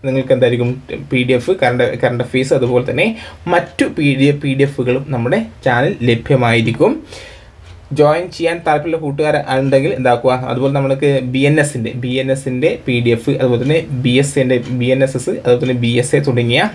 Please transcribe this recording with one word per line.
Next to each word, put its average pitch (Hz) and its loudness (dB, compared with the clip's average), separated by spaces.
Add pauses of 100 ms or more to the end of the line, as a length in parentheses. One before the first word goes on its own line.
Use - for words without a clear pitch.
നിങ്ങൾക്ക് 131 0
എന്തായിരിക്കും? 120 2 (400)
പി 127 0
ഡി 131 4
എഫ്, 170 0
കറണ്ട്, 123 2 (200)
കറണ്ട് 120 0
അഫയേഴ്സ്, 131 0
അതുപോലെ 120 2
തന്നെ 165 0 (460)
മറ്റു 175 0 (120)
പി 151 2 (120)
ഡി 139 6
എഫ്, 143 -4
പി 135 -2
ഡി 139 6
എഫുകളും 131 -2 (120)
നമ്മുടെ 127 0 (260)
ചാനൽ 127 2 (180)
ലഭ്യമായിരിക്കും. 117 2 (1040)
ജോയിൻ 151 4 (100)
ചെയ്യാൻ 165 -2 (100)
താല്പര്യമുള്ള 156 0
കൂട്ടുകാർ 151 0 (240)
ഉണ്ടെങ്കിൽ 135 2
എന്താക്കുക? 127 2 (160)
അതുപോലെ 127 0
നമ്മൾക്ക് 139 0 (220)
ബി 131 -2
എൻ 151 4
എസിൻ്റെ, 120 -4 (140)
ബി 123 -4 (100)
എൻ 131 -4
എസിൻ്റെ 135 -2 (160)
പി 123 0
ഡി 120 4
എഫ്, 139 -2
അതുപോലെ 123 2
തന്നെ 156 2 (240)
ബി 120 2
എസ് 139 -2
എൻ്റെ, 127 2 (220)
ബി 120 0
എൻ 135 2
എസ് 135 -6
എസ്, 175 -4
അതുപോലെ 123 0
തന്നെ 127 -2
ബി 117 0 (120)
എസ് - 0
എ 139 0
തുടങ്ങിയ 123 0